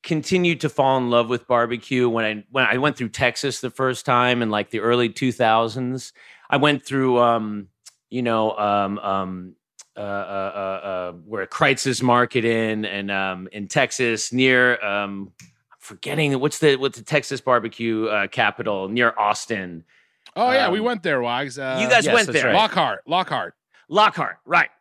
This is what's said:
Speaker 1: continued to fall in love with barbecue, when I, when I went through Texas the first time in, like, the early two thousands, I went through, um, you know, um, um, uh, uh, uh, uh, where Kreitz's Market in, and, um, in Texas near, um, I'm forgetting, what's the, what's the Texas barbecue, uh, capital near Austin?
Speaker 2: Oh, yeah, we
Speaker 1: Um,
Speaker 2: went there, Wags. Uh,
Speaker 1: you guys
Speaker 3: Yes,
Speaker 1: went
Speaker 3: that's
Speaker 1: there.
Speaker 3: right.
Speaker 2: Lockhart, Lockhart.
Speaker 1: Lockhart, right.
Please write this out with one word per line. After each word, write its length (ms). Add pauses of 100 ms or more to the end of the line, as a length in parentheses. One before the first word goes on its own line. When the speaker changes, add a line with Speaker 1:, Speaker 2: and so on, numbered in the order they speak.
Speaker 1:
continued 580
to 80
fall 280
in 120
love 200
with 180
barbecue, 640
when 160
I, 260
when 140
I 120
went 200
through 120
Texas 520
the 100
first 340
time 360
in, 80
like, 200
the 120
early 280
two 220
thousands, 840 (360)
I 80
went 280
through, 340
um, 500 (420)
you 100
know, 360
um, 420
um, 560 (420)
uh, 20
uh, 40
uh, 840
uh, 240 (140)
where 220
Kreitz's 560
Market 420
in, 400
and, 240
um, 420
in 160
Texas 640
near, 520
um, 480 (100)
I'm 380
forgetting, 600
what's 200
the, 160
what's 240
the 60
Texas 360
barbecue, 680
uh, 200
capital 600
near 280
Austin? 680 (500)
Speaker 2:
Oh, 160
yeah, 180
we 100
Speaker 1:
Um, 60
Speaker 2:
went 180
there, 180
Wags. 380
Uh, 220
Speaker 1:
you 60
guys 180
Speaker 3:
Yes, 80
Speaker 1:
went 140
Speaker 3:
that's 140
Speaker 1:
there. 60
Speaker 3:
right. 80
Speaker 2:
Lockhart, 520
Lockhart. 460 (340)
Speaker 1:
Lockhart, 580
right. 240 (120)